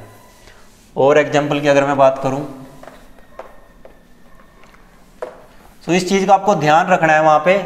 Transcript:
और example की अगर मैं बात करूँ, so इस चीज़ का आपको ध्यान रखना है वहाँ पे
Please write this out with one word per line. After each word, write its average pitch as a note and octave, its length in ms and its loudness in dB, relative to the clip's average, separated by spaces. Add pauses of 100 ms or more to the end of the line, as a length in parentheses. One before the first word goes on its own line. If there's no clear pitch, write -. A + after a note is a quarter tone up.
(960)
और C#3+ 220 2
example C#3+ 420 -2
की D3 80 -2
अगर C#3 160 2
मैं C#3+ 120 -2
बात C3+ 260 2
करूँ, C3+ 240 -6 (3500)
so E3 80 -4
इस F3+ 160 -2
चीज़ F#3+ 180 -2
का G3 80 4
आपको G3 200 0
ध्यान D#3 340 2
रखना D#3+ 240 2
है D#3 100 2
वहाँ D#3 240 4
पे F#3+ 200 2